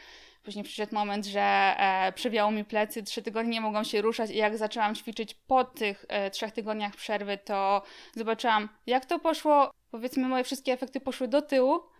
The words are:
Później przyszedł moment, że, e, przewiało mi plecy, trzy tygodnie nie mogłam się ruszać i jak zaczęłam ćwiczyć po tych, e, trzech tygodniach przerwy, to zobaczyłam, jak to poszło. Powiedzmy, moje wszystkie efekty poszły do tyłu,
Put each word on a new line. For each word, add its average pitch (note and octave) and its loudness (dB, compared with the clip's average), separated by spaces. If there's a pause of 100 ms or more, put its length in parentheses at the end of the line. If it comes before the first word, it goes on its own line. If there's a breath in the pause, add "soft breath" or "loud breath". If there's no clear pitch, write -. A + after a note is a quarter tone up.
(440 loud breath)
Później G3+ -10
przyszedł G#3+ -6
moment, G#3 -2
że, G3+ 4
e, F#3+ 2
przewiało G#3+ 0
mi G#3 -2
plecy, G#3+ -2
trzy A3+ -6
tygodnie A3+ -2
nie A3+ -2
mogłam G#3+ -2
się G#3 0
ruszać A3 0
i - -2
jak G#3+ 2
zaczęłam G#3+ -2
ćwiczyć A3 -10
po C4 2
tych, G#3+ -4
e, G3 -2
trzech G#3 -6
tygodniach G#3+ -4
przerwy, G3+ -4
to G3 0 (340 loud breath)
zobaczyłam, A3 0 (160)
jak B3+ 0
to E4+ -2
poszło. D4+ 4 (200)
Powiedzmy, B3+ -2
moje B3+ 0
wszystkie C4 -2
efekty B3+ -6
poszły C4 -6
do C#4 2
tyłu, C#4+ 2 (200 soft breath)